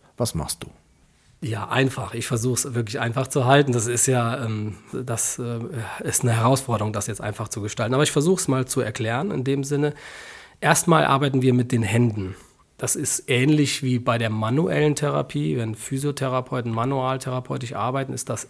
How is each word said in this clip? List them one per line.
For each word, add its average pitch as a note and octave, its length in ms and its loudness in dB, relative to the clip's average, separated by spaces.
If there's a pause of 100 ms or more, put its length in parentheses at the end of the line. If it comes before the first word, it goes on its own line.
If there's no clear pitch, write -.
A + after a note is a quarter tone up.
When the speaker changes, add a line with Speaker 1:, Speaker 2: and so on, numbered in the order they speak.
(180)
Speaker 1:
was A#2 180 -2
machst - 280 -6
du? - 40 -10 (760)
Speaker 2:
Ja, A2 260 -6
einfach. B2+ 440 0
Ich A#2 140 -4
versuch's B2 480 0
wirklich A#2+ 240 -2
einfach A#2 260 -2
zu C3+ 200 0
halten. C#3 260 6
Das A#2 160 2
ist A#2+ 180 2
ja, B2 400 2
ähm, G#2+ 300 -4 (180)
das, B2 460 -4
äh, A#2 200 -6 (440)
ist - 180 0
eine A#2 120 4
Herausforderung, A2+ 600 2
das G#2 140 -4
jetzt G#2 120 -6
einfach G#2+ 280 -6
zu - 140 -8
gestalten. G#2+ 340 -2
Aber C#3+ 80 4
ich D3 80 2
versuch's F3 360 2
mal C3 200 0
zu - 140 0
erklären A#2 500 -2
in C3 120 -4
dem C#3 200 0
Sinne. D3 320 0 (640)
Erstmal D#3 440 4
arbeiten C3+ 380 2
wir B2+ 140 6
mit B2 160 2
den A#2 100 4
Händen. G#2 540 2 (420)
Das - 180 -2
ist - 320 -2
ähnlich D3 540 4
wie B2+ 160 2
bei A#2 220 0
der A2+ 100 0
manuellen C#3+ 680 2
Therapie. D3 600 -2
Wenn A2 160 -2
Physiotherapeuten C3 960 -4
manualtherapeutisch B2+ 1040 -4
arbeiten, B2+ 400 -4
ist - 160 -6
das - 200 -6